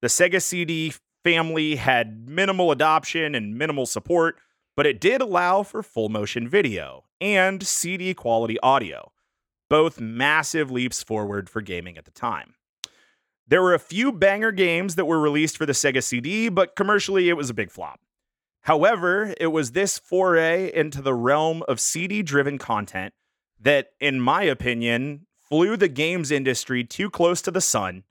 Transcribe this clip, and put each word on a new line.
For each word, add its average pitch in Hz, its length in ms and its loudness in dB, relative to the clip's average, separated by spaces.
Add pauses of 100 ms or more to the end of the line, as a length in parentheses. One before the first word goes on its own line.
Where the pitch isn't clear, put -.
The 120 80 -2
Sega 180 320 2
C 175 240 -4
D 160 300 -6 (300)
family 160 520 0
had 113 520 0
minimal 180 420 2
adoption 156 640 2
and 110 240 -4
minimal 143 280 -2
support, 165 500 0 (400)
but 143 100 2
it 143 140 0
did 240 200 2
allow 190 440 2
for 220 180 -10
full 110 260 -4
motion 110 400 -4
video 98 560 -2 (160)
and 190 460 0
C 180 300 -4
D 180 180 -4
quality 113 460 -2
audio, 104 500 0 (580)
both 156 320 4
massive 143 680 0
leaps 127 320 -4
forward 101 480 -4
for 113 120 -6
gaming 87 360 -10
at 78 60 -20
the - 80 -20
time. 107 420 -8 (920)
There 156 160 6
were 180 120 6
a 160 40 2
few 226 320 -2
banger 202 420 2
games 180 420 0
that 180 100 0
were 160 160 2
released 151 380 0
for 156 80 -2
the 139 80 0
Sega 131 280 0
C 123 160 -4
D, 202 300 -2
but 185 260 0
commercially 196 540 2
it 175 80 4
was 143 140 -6
a 117 40 -6
big 101 160 -6
flop. 76 300 -14 (640)
However, 180 760 2
it 165 100 0
was 156 240 -2
this 190 260 -2
foray 175 720 2
into 147 300 -2
the 135 120 0
realm 151 540 2
of 120 100 0
C 175 300 -4
D-driven 143 500 0
content 101 540 -6 (480)
that, 135 300 2 (100)
in 139 200 0
my 143 240 2
opinion, 127 800 -2 (200)
flew 180 300 2
the 190 120 2
games 156 420 -2
industry 131 540 -2
too 190 260 -6
close 170 320 2
to - 80 -2
the 180 100 -2
sun 95 500 -2